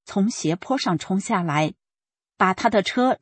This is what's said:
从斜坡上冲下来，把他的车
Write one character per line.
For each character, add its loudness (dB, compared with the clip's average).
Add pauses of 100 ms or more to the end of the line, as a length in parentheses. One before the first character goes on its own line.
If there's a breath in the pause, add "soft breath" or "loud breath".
从 0
斜 -2
坡 -4
上 -2
冲 -4
下 -2
来， -2 (640)
把 4
他 0
的 4
车 0